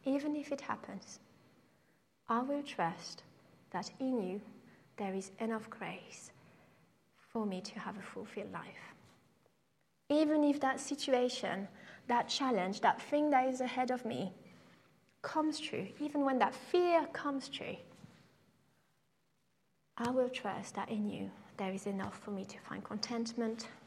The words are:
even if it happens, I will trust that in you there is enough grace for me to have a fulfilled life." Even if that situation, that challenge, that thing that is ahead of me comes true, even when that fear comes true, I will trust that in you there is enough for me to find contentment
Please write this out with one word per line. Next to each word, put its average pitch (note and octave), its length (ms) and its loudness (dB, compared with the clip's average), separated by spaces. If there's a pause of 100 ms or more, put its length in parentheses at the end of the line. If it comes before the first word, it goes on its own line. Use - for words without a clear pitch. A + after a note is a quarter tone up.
even C#4+ 300 2
if D4 160 -4
it C#4 100 -4
happens, - 580 -8 (1080)
I A3+ 120 2
will C#4+ 200 -2
trust - 640 -4 (480)
that F#3 280 -4
in C4 220 2
you F#3+ 200 -2 (540)
there F#3+ 180 -4
is F#3+ 160 -4 (100)
enough A3 300 -2
grace - 640 -10 (840)
for - 280 -4
me F#3 160 -2
to - 180 -10
have G3+ 200 -6
a - 20 -12
fulfilled G3+ 500 -8
life." F3+ 440 -10 (1120)
Even D4+ 340 6
if C#4+ 160 4
that C4+ 200 2
situation, B3 880 0 (400)
that A#3+ 200 4
challenge, G#3+ 540 2
that - 180 6
thing D4 300 4
that C4 180 6
is B3+ 140 0
ahead B3+ 300 0
of B3 140 -2
me F#3+ 280 -2 (880)
comes D#4 380 0
true, - 280 -4 (120)
even D4 260 0
when C4 140 4
that - 160 6
fear F4 580 6
comes C#4 340 -2
true, - 300 -6 (2250)
I A#3 100 2
will B3+ 200 6
trust G3+ 460 -4
that G3 140 -2
in G#3 200 0
you G3 200 -4 (280)
there F#3+ 160 0
is F#3+ 120 -6
enough G3 340 -2
for G#3 120 -8
me G3 140 -4
to - 140 -14
find - 240 -10
contentment A3+ 840 -2 (200)